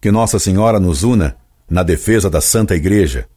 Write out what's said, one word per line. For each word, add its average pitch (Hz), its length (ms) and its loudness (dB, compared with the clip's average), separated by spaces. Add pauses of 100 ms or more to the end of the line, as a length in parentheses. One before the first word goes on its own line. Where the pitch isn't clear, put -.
Que 104 120 0
Nossa 113 260 0
Senhora 104 400 0
nos 87 240 0
una 104 320 0 (340)
na 90 140 -2
defesa 92 480 0
da 78 100 0
Santa 104 360 -2
Igreja. 82 500 0 (100)